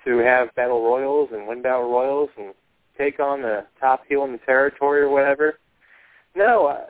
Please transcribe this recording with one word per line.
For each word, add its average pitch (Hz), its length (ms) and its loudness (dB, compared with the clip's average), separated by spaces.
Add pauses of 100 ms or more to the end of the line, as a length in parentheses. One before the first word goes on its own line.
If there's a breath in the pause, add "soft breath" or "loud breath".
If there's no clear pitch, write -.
to 120 140 2
have 123 360 2
battle 123 280 0
royals 135 500 0
and 104 140 -10
win 120 140 -10
battle 127 280 -2
royals 135 480 0
and 101 160 -16 (440)
take 143 220 -4
on 139 220 -2
the 107 240 -4 (140)
top 131 280 0
heel 139 180 -2
in 135 60 -6
the 120 80 -10
territory 143 640 0
or 143 80 2
whatever. 143 500 0 (760 soft breath)
No, 202 320 4
uh, - 220 -8